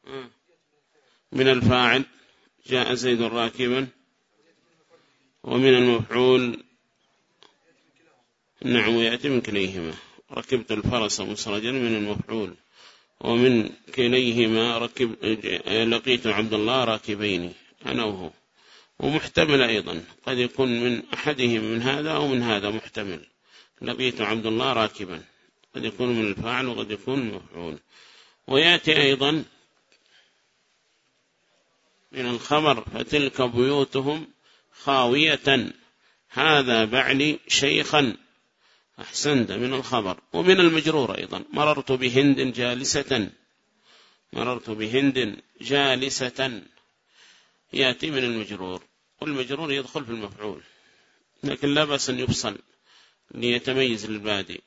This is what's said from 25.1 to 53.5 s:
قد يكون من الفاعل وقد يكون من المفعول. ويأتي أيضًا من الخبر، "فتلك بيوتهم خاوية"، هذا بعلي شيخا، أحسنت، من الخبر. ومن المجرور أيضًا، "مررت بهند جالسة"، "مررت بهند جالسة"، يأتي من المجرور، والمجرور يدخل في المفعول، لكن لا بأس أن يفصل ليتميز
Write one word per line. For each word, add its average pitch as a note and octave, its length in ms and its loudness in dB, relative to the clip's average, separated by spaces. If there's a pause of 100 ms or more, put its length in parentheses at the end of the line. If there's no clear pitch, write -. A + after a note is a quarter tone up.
قد B2+ 100 -8
يكون B2 240 -2
من A2+ 180 0
الفاعل A#2 400 -4
وقد A2+ 240 -6
يكون B2+ 280 -4
من A#2+ 100 -4
المفعول. E2+ 500 -12 (680)
ويأتي D#3 540 4
أيضًا C#3 440 2 (2750)
من C3+ 140 -6
الخبر، B2 560 0
"فتلك C3+ 600 -2
بيوتهم C3+ 880 0 (440)
خاوية"، C3+ 1000 2 (560)
هذا C3 560 4
بعلي C3+ 600 2
شيخا، D3 720 2 (840)
أحسنت، C3 520 -2
من A#2+ 220 -4
الخبر. A#2+ 460 -2 (140)
ومن F3+ 260 4
المجرور D#3 580 2
أيضًا، - 260 -8 (100)
"مررت C#3+ 380 0
بهند C3 480 4 (140)
جالسة"، B2 760 -2 (1040)
"مررت A#2 360 -6
بهند A2+ 720 -2 (200)
جالسة"، C3 1000 -2 (1120)
يأتي C3+ 380 0
من C3 120 -2
المجرور، G2+ 600 -6 (380)
والمجرور C#3+ 500 -6
يدخل C#3 340 -6
في A2+ 60 -12
المفعول، G#2 500 -10 (840)
لكن C#3+ 300 -2
لا D3+ 100 2
بأس C#3+ 260 -2
أن B2+ 100 -2
يفصل A#2 380 -4 (760)
ليتميز A#2+ 720 0